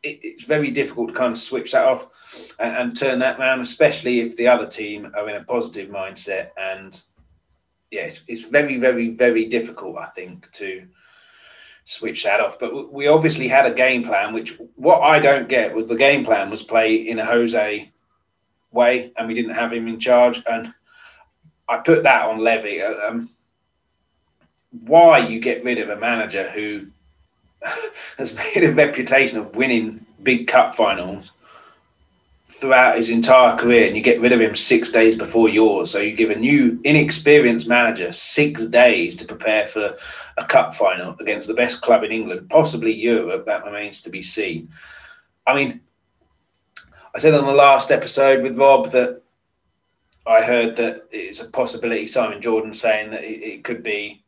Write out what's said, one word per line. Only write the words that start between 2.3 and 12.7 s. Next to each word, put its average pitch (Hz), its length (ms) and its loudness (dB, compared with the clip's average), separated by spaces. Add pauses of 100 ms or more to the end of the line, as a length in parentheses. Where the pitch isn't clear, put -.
and, 120 160 -6
and 123 220 -6
turn 131 220 -2
that 127 200 -2
round, 131 220 -2
especially 123 600 -2
if 117 160 -8
the 120 100 0
other 117 200 2
team 104 480 -12
are 104 140 -6
in 104 60 -10
a 101 80 -12
positive 110 460 -6
mindset. 95 680 -10
And 95 420 -12 (920)
yeah, 165 120 -10
it's, - 240 -14
it's 113 160 -14
very, 139 340 -2
very, 120 320 0
very 113 360 0
difficult, 113 520 -8
I - 100 -14
think, 90 460 -20
to 95 340 -14 (960)
switch - 380 -10
that 101 160 0
off. - 200 -4
But 123 80 -8
w-, 139 240 -10